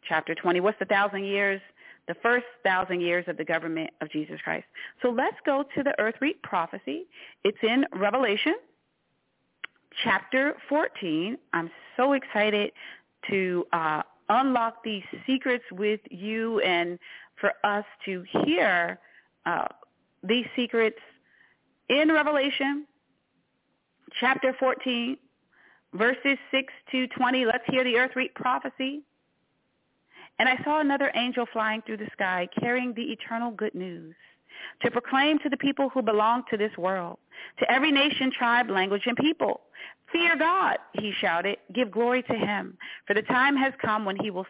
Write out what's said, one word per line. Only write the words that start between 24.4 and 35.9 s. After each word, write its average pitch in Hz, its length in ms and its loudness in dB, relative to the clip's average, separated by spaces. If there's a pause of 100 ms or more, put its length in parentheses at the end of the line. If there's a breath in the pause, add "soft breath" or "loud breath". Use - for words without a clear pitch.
fourteen, 254 580 0 (800 soft breath)
verses 254 440 2 (120)
six 269 220 0 (200)
to 254 160 0
twenty. 254 360 0
Let's 240 220 0
hear 254 180 4
the 240 120 4
earth 254 200 4
week 254 180 -2
prophecy. 269 680 -2 (1400 loud breath)
And 240 100 4
I 254 160 4
saw 302 160 2
another 277 340 2
angel 247 380 0
flying 220 300 -2
through 220 160 -8
the 208 140 -8
sky, 185 360 -2 (120)
carrying 247 340 0
the 233 180 -4
eternal 233 380 -6
good 214 240 -6
news, 170 400 -10 (640 loud breath)
to 240 100 0
proclaim 269 500 2
to 294 100 -2
the 262 80 0
people 277 320 0